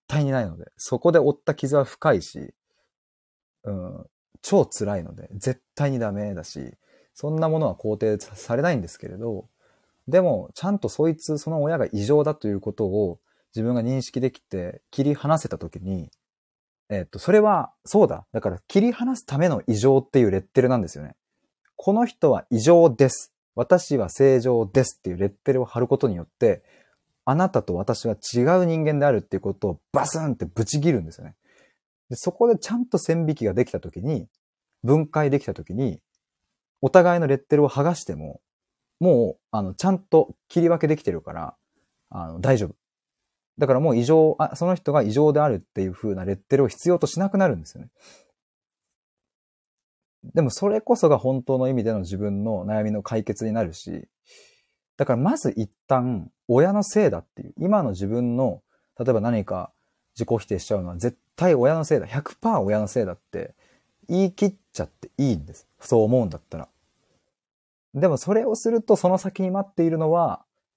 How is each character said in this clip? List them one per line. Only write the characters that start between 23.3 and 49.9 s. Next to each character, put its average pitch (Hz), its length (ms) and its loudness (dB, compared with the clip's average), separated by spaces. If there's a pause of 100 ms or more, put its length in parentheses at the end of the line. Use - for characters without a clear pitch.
私 143 420 2
は 98 140 0
正 135 300 4
常 117 260 0
で 127 180 2
す - 140 -6
っ - 20 -20
て - 80 -10
い 90 60 -6
う - 20 -10
レ 95 100 0
ッ 101 40 0
テ - 240 -2
ル 127 80 0
を - 20 -2
貼 117 160 -6
る 120 80 0
こ 135 80 0
と 113 120 0
に 95 80 -4
よ 87 80 -10
っ - 20 -20
て、 - 360 0 (600)
あ 127 100 0
な 180 140 2
た 139 140 0
と - 120 -6
私 98 300 -4
は 113 80 -2
違 - 280 -4 (220)
う 180 40 0
人 160 180 -2
間 151 140 0
で 143 80 2
あ 147 40 4
る 117 80 2
っ - 40 -8
て - 140 -8
い - 20 -2
う - 20 -20
こ 98 140 -6
と - 140 -4
を - 120 -8 (120)
バ - 120 0
ス 160 160 -2
ン 151 120 -2
っ - 40 -6
て - 80 -8
ぶ 107 220 -4
ち 147 140 -2
切 160 120 2
る 117 80 0
ん 80 60 -10
で 80 60 -16
す - 100 -20
よ 87 40 -16
ね。 80 80 -18 (760)
で、 - 60 -10
そ - 160 -4
こ 233 160 2
で 226 100 2
ち - 120 -10
ゃ 226 60 -2
ん 240 80 -2
と 202 140 -2
線 165 280 -2
引 151 100 -2
き - 100 -4
が 92 80 -2
で 123 100 4
き - 60 -18
た - 100 -6
時 - 220 -14
に、 123 260 -4 (560)
分 151 220 4
解 151 240 0
で 139 100 2
き - 60 -18
た 98 80 -6
時 82 180 -14
に、 107 280 -4 (840)
お - 80 2
互 175 260 6
い 175 40 0
の 160 60 0
レ 135 100 2
ッ - 20 0
テ - 180 0
ル 147 80 6
を 135 60 4
剥 143 140 -2
が 170 100 0
し - 100 -10
て 92 100 -8
も、 76 280 -14 (600)
も 131 300 4
う、 - 80 -16 (100)
あ 107 120 -4
の、 95 120 -8
ち - 100 -6
ゃ 190 60 2
ん 190 80 2
と - 380 2 (100)
切 - 140 0
り 170 80 6
分 170 100 2
け 160 80 0
で 151 100 2
き - 60 -8
て - 80 -4
る 85 120 -6
か - 100 -14
ら、 - 240 -12 (520)
あ 85 200 -12
の、 82 120 -12
大 123 160 2
丈 104 100 -2
夫。 - 100 -12 (840)
だ 147 80 0
か 131 80 4
ら 127 60 2
も 156 100 2
う 120 60 2
異 120 80 2
常、 156 340 4
あ、 - 160 -2
そ - 100 -6
の 180 120 0
人 151 160 -4
が 143 100 4
異 107 80 -2
常 147 220 4
で 147 80 2
あ 151 80 2
る 123 80 0
っ - 20 -4
て - 240 -8
い 95 60 -2
う 92 40 -10
風 104 220 -6
な 92 100 -8
レ 98 100 -2
ッ - 20 -10
テ - 200 -2
ル 139 80 6
を 120 40 2
必 - 200 -6
要 175 120 4
と 143 80 0
し - 100 -10
な 196 100 0
く 196 80 -4
な 190 120 2
る 117 80 -2
ん 82 40 -10
で 78 60 -16
す - 100 -20
よ - 60 -18
ね。 - 80 -20 (2500)